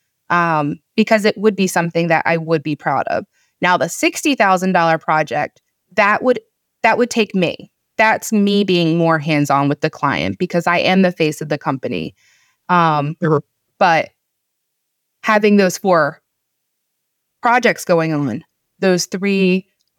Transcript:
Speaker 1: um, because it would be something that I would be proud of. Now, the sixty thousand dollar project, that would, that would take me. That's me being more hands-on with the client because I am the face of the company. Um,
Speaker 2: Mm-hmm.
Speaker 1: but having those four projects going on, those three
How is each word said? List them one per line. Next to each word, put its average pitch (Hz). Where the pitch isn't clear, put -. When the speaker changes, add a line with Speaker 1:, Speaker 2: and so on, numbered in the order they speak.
Speaker 1:
um, 165
because 214
it 208
would 196
be 190
something 170
that 160
I 170
would 160
be 151
proud 135
of. -
Now, 180
the 170
sixty 320
thousand 190
dollar 165
project, 151
that 202
would, 254
that 220
would 240
take 220
me. -
That's 220
me 202
being 170
more 165
hands-on 143
with 143
the 156
client 98
because 175
I 175
am 185
the 180
face 156
of 151
the 147
company. 120
Um, 160
Speaker 2:
Mm-hmm. 156
Speaker 1:
but 170
having 214
those 185
four 160
projects 240
going 160
on, 143
those 180
three 190